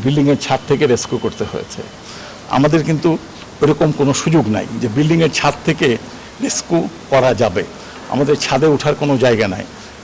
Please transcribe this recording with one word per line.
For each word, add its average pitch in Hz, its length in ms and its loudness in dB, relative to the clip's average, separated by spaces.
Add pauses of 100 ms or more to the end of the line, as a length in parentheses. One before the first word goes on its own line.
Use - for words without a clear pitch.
বিল্ডিংয়ের 143 380 4
ছাদ 135 260 0
থেকে 143 200 4
রেস্কিউ 123 300 0
করতে 107 360 -4
হয়েছে। - 280 -8 (680)
আমাদের 151 340 2
কিন্তু 160 340 2 (440)
এরকম 151 300 4
কোনো 139 220 2
সুযোগ 156 340 2
নাই 104 180 0 (160)
যে 123 60 0
বিল্ডিংয়ের 156 440 2
ছাদ 143 220 0 (120)
থেকে 147 320 2 (460)
রেস্কিউ 175 460 -2 (200)
করা 131 240 4
যাবে। 101 300 0 (460)
আমাদের 139 260 2
ছাদে 135 320 2
ওঠার 147 280 2
কোনো 143 220 0
জায়গা 113 300 4
নাই, 95 180 -6 (380)